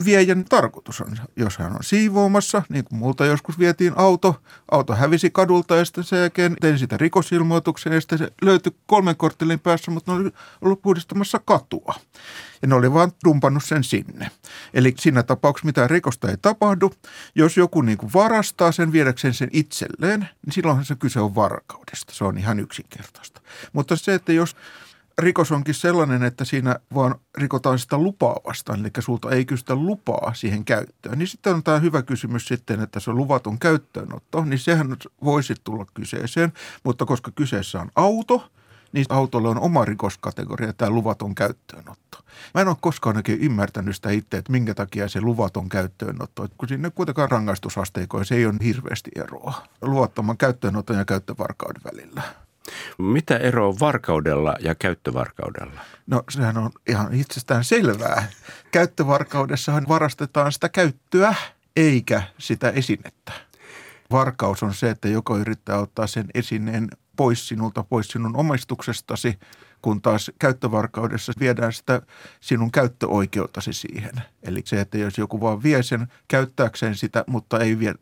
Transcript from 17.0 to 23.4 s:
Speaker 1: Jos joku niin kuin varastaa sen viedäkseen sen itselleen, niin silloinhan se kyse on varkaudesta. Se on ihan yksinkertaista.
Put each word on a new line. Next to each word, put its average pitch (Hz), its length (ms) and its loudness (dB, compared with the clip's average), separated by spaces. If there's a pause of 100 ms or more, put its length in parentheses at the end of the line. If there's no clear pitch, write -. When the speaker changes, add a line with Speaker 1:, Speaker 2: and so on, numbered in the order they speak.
Speaker 1:
Jos 160 220 4
joku 175 240 4
niin 110 160 2
kuin 107 160 -6
varastaa 208 580 4
sen 160 200 0
viedäkseen 135 420 2
sen 127 200 -4
itselleen, 175 760 -2 (160)
niin 143 80 -6
silloinhan 147 320 2
se 139 100 -4
kyse 127 240 -2
on 104 160 0
varkaudesta. - 760 -4
Se - 100 -6
on 98 140 -2
ihan 104 220 -2
yksinkertaista. - 840 -14 (320)